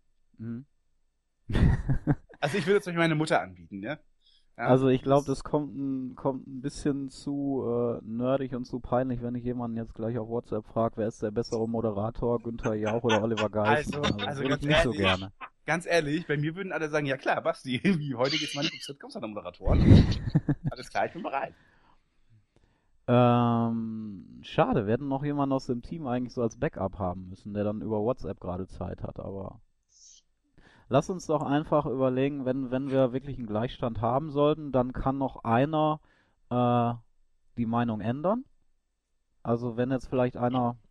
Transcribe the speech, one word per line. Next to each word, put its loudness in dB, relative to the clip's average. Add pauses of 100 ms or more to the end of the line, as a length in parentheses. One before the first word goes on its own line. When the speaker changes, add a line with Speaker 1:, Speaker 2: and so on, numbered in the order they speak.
(380)
Speaker 1:
Mhm. -10 (840)
<laughs> 4 (220)
Speaker 2:
Also 0
ich 0
würde 4
zum -8
Beispiel -2
meine 4
Mutter 2
anbieten, -10
ne? -8 (580)
Ja. -6
Speaker 1:
Also 6
ich 4
glaub, 4
das -4
kommt -4
ein, -6
kommt -4
ein -12
bisschen -4
zu, -4
äh, -2
nerdig -2
und -6
zu -8
peinlich, -2
wenn -6
ich -6
jemanden -4
jetzt -8
gleich -4
auf -6
WhatsApp -6
frag, -2
wer 0
ist -6
der -2
bessere -2
Moderator, -2
Günther -4
Jauch -2
oder 4
Oliver 0
Geissen? 0
Speaker 2:
Also, -4 (140)
Speaker 1:
Also, -6
Speaker 2:
also -6
Speaker 1:
würde -2
Speaker 2:
ganz 0
Speaker 1:
ich -4
nicht 4
so 2
Speaker 2:
ehrlich, -4
Speaker 1:
gerne. 0 (340)
Speaker 2:
ganz -2
ehrlich, 0
bei 0
mir -2
würden -6
alle -4
sagen, 0
"Ja 0
klar, -2
Basti, -2
<laughs> 4
wie, -4
heute 2
geht's -4
mal -2
nicht -2
um -14
Sitcoms, -14
sondern -8
um -10
Moderatoren." 2
Speaker 1:
<laughs> 8
Speaker 2:
Alles -10
klar, 0
ich -6
bin -10
bereit. -4 (1500)
Speaker 1:
Ähm, 2
schade, 2
wir 2
hätten -2
noch -2
jemanden 0
aus -2
dem -4
Team -10
eigentlich -4
so -4
als -2
Backup -4
haben -4
müssen, -14
der 0
dann -2
über -2
WhatsApp -4
gerade -6
Zeit -10
hat, -10
aber -10 (1300)
lass 2
uns -6
doch 0
einfach 0
überlegen, 0
wenn, -4
wenn -4
wir 2
wirklich -6
einen -10
Gleichstand -4
haben 0
sollten, 2
dann 2
kann -2
noch -4
einer, 2 (500)
äh, 2 (640)
die 0
Meinung 0
ändern. -2 (1000)
Also -2
wenn 0
jetzt -4
vielleicht 0
einer 0 (140)